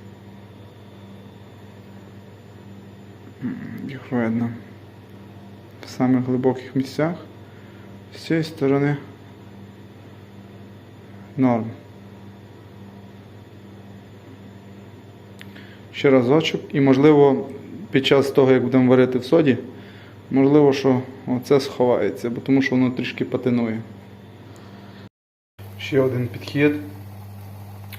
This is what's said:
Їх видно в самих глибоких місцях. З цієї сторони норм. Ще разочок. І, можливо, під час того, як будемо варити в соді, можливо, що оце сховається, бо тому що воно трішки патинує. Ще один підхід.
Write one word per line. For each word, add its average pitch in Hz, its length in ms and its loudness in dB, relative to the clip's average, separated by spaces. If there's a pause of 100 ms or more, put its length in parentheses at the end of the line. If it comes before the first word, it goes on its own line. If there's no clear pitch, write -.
(4000)
Їх 135 240 -12
видно 117 380 0 (1400)
в - 20 -18
самих 127 360 0
глибоких 127 520 -2
місцях. 147 380 -2 (1000)
З - 40 -18
цієї 160 260 -2
сторони 143 520 0 (2500)
норм. 120 280 2 (4000)
Ще - 180 2
разочок. 135 500 4 (120)
І, 147 80 0
можливо, 139 680 6 (420)
під 135 160 2
час 135 240 4
того, 131 220 6
як 127 100 4
будемо 127 280 4
варити 127 280 6
в 117 60 -4
соді, 151 340 4 (720)
можливо, 139 420 6
що 135 280 2 (260)
оце 127 340 2
сховається, 120 680 0
бо 117 100 -6
тому 135 220 2
що 135 120 0
воно 127 160 4
трішки 127 340 -4
патинує. 117 560 -2 (2000)
Ще 139 220 0
один 123 280 0
підхід. 147 440 0 (1300)